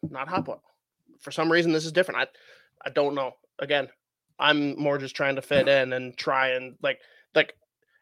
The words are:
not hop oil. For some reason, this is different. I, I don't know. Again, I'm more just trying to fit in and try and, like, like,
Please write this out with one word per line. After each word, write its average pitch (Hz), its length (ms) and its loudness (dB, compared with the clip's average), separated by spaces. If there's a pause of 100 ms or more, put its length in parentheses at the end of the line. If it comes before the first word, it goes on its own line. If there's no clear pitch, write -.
not 139 180 -8
hop 180 220 -4
oil. - 140 -12 (560)
For 143 120 -14
some 160 200 0
reason, 165 220 4
this 156 120 0
is 160 60 -8
different. 165 300 0
I, - 680 -12
I - 20 -4
don't 143 240 0
know. 135 200 -4 (260)
Again, 143 280 -2 (520)
I'm 143 400 2
more 143 180 0
just 135 180 -10
trying 139 200 0
to 135 60 -6
fit 135 260 2
in 135 260 4
and 127 240 -8
try 131 320 0
and, 127 320 -4
like, 135 180 -2 (360)
like, 156 180 2 (480)